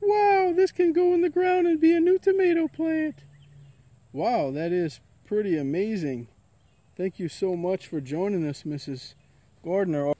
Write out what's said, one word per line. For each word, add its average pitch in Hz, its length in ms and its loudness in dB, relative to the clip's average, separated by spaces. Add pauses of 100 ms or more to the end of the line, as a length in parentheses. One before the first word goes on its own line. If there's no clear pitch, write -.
Wow, 403 540 4
this 370 180 2
can 349 200 2
go 359 220 2
in 339 80 2
the 349 80 0
ground 359 360 2
and 320 140 2
be 330 160 6
a 330 40 2
new 359 180 4
tomato 359 500 2
plant. 320 520 -4 (920)
Wow, 170 380 0
that 160 220 -4
is 175 280 -2 (320)
pretty 208 240 0
amazing. 151 720 -4 (640)
Thank 185 240 -6
you 180 80 -6
so 185 300 -4
much 180 300 -4
for 151 160 -8
joining 165 440 -4
us, 143 200 -8
Missus 143 480 -10 (500)
Gardner. 165 560 -2